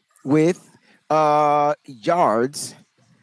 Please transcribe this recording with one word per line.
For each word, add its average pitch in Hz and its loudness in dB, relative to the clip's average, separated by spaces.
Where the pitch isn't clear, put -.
with, 156 0
uh, 147 2
yards. 131 -2